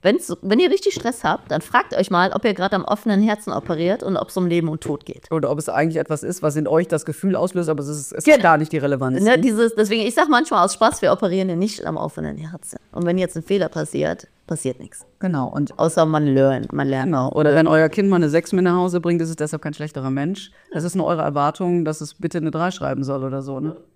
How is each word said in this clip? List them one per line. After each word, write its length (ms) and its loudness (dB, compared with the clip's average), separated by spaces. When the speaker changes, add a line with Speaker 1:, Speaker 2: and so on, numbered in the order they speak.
Speaker 1:
wenn's, 420 0
wenn 180 2
ihr 100 4
richtig 240 0
Stress 300 -6
habt, 260 -2
dann 100 -2
fragt 340 -2
euch 160 0
mal, 220 2
ob 120 -4
ihr 100 2
gerade 220 -2
am 80 -2
offenen 380 0
Herzen 300 0
operiert 500 -2
und 140 -2
ob's 200 -4
um 100 0
Leben 220 0
und 140 -6
Tod 240 -6
geht. 240 -14
Speaker 2:
Oder 200 -2
ob 80 -2
es 100 -8
eigentlich 300 0
etwas 240 -4
ist, 200 -8
was 140 0
in 100 -2
euch 220 2
das 160 -2
Gefühl 320 -2
auslöst, 320 -2
aber 140 -2
es 60 -8
ist, 240 -10
es 0 -
ist 140 -10
Speaker 1:
Genau. 160 8
Speaker 2:
gar 160 8
nicht 140 -2
die 60 -2
Relevanz, 440 0
Speaker 1:
Ne, 140 6
Speaker 2:
ne? 40 4
Speaker 1:
dieses, 340 2
deswegen, 320 2
ich 80 -2
sag 140 2
manchmal 360 4
aus 100 0
Spaß, 280 2
wir 100 4
operieren 360 0
ja 80 -2
nicht 300 -2
am 100 -4
offenen 420 -6
Herzen. 400 -14
Und 140 -4
wenn 120 2
jetzt 180 -2
ein 60 -8
Fehler 260 0
passiert, 600 -4
passiert 320 -6
nichts. 280 -18
Speaker 2:
Genau, 280 -2
und 300 -4
Speaker 1:
Außer 260 2
man 220 2
lernt, 460 2
man 160 -2
lernt. 180 -2
Speaker 2:
Genau. 260 0
Oder 220 4
wenn 120 6
euer 220 4
Kind 220 0
mal 60 4
eine 120 4
sechs 240 0
mit 120 2
nach 120 4
Hause 240 0
bringt, 220 0
ist 80 -4
es 60 -8
deshalb 260 -6
kein 120 -6
schlechterer 360 -8
Mensch. 400 -4
Das 120 -4
ist 120 -6
nur 100 0
eure 160 0
Erwartung, 640 0
dass 160 -4
es 120 -14
bitte 240 -6
eine 120 -2
drei 200 -2
schreiben 340 -4
soll 200 -4
oder 180 -6
so, 180 -8
ne? 160 -6